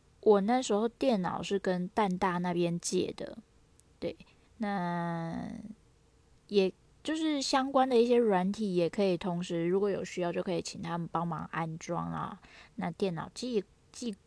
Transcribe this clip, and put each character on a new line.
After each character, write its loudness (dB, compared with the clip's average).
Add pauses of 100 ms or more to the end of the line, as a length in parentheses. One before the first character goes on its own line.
(220)
我 6
那 2
时 -2
候 2
电 2
脑 -2
是 -2
跟 -2
淡 0
大 0
那 -2
边 0
借 -2
的， -12 (640)
对， -6 (400)
那 -4 (1000)
也 4 (300)
就 -2
是 0
相 0
关 6
的 4
一 8
些 6
软 4
体 -2
也 4
可 0
以 4
同 -2
时， -2
如 2
果 0
有 -2
需 -6
要 0
就 -2
可 -2
以 0
请 -10
他 -4
们 -4
帮 -2
忙 -6
安 -4
装 -6
啊。 -8 (340)
那 -6
电 -2
脑 -8
寄， -2 (280)
寄 -8 (120)